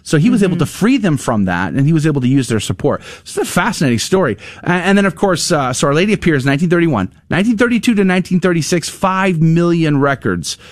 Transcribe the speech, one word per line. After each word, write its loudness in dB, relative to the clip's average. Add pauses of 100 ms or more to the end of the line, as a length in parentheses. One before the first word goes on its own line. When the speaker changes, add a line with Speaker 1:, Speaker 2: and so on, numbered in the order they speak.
Speaker 1:
So 0
he 4
was 2
able 0
Speaker 2:
Mm-hmm. -2
Speaker 1:
to 0
free 0
them 0
from -2
that, -2
and 0
he 4
was 2
able 0
to 0
use 2
their -2
support. -2 (220)
It's -10
a -2
fascinating 0
story. 0 (260)
A-, -6
and 2
then, 2
of -2
course, -2
uh, 0
so -2
Our 2
Lady 0
appears 0
nineteen 0
thirty-one, 0 (200)
nineteen 0
thirty-two 2
to 2
nineteen 0
thirty-six, 0
five -2
million 2
records -2 (140)